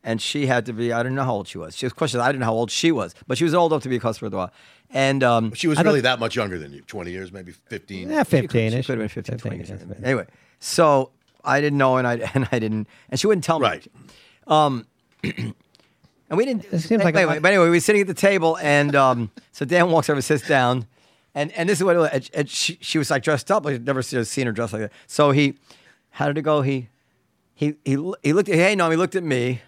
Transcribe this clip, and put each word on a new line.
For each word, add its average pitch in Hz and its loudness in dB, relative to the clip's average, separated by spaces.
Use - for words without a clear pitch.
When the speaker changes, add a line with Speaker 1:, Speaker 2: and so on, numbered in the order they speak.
Speaker 1:
and 113 -4
she 147 -4
had 120 0
to 120 -8
be, 117 -4
I 117 -2
don't 131 -4
know 139 -2
how 120 -2
old 101 -6
she - -16
was. 82 -12
She - -6
was, 123 -2
of - -20
course, 135 -2
I 120 0
didn't 139 -2
know 117 -2
how 113 0
old 113 -2
she - 0
was, 104 -6
but 127 -4
she 143 0
was 165 0
old 170 2
enough 139 -2
to 131 -10
be 127 -2
a 117 -4
customer 113 -6
at 98 -8
the 101 -6
bar. 90 -6
And, 135 0
um, 113 2
Speaker 2:
She - -4
was 151 0
Speaker 3:
I - 2
thought 170 4
Speaker 2:
really 143 2
that 127 0
much 113 -4
younger 98 -4
than 71 -14
you. 71 -20
Twenty 87 -12
years, 92 -12
maybe 92 -18
fifteen. 95 -14
Speaker 3:
Yeah, 302 -2
Speaker 1:
She - -4
could, 143 4
Speaker 3:
fifteen-ish. 113 -2
Speaker 1:
she - -8
could 117 -4
have - -
been 107 -6
fifteen, 117 -10
twenty 107 -8
years. - -14
Speaker 3:
Fifteen, 95 -16
yes, - -12
yes. 98 -10
Speaker 1:
Anyway, 123 -2
so 143 2
I 139 2
didn't 147 0
know, 131 4
and 127 0
I, 120 0
<laughs> 113 -8
and 131 0
I 123 0
didn't, 110 -4
and 131 -4
she - -2
wouldn't 202 2
tell 165 0
me. 127 2
Speaker 2:
Right. 80 -4
Speaker 1:
Um, 147 2
<clears throat> - -16
and - -8
we 233 2
didn't. 233 -4
Speaker 3:
It 175 0
seems 208 0
like 165 4
a 190 4
Speaker 1:
anyway, 160 4
Speaker 3:
lot. 156 -6
Speaker 1:
but 170 4
anyway, 190 6
we 170 6
were 175 6
sitting 208 4
at 190 0
the 185 -6
table, 175 2
and, 143 4
um, 127 4
<laughs> - -20
so - -6
Dan 175 4
walks 160 2
over, 143 0
sits 151 0
down, 123 2
and, 147 -4
and 170 -2
this 185 0
is 180 0
what 175 4
it 175 4
was. 156 4
And, 135 -4
and 147 -2
she, - -4
she - -4
was, 143 -4
like, 139 0
dressed 151 -2
up. 143 2
I've 131 -4
never 131 -2
seen 127 -4
her 117 -2
dressed 113 -4
like 110 -6
that. 101 -8
So 147 4
he, 139 2
how 147 -4
did 147 -2
it 156 -6
go? 151 2
He, 131 -2
he, 147 -2
he, 135 0
he 147 2
looked 196 2
at, 180 2
hey, 190 4
no, 175 2
he 160 2
looked 180 -2
at 180 -4
me. 127 -2